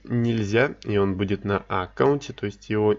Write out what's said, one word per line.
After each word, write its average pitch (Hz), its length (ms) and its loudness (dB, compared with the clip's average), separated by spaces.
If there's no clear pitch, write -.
нельзя, 117 800 0
и 104 140 -2
он 98 180 2
будет 98 300 -2
на 101 220 -2
аккаунте, 131 680 0
то - 120 -8
есть - 240 -10
его 107 300 2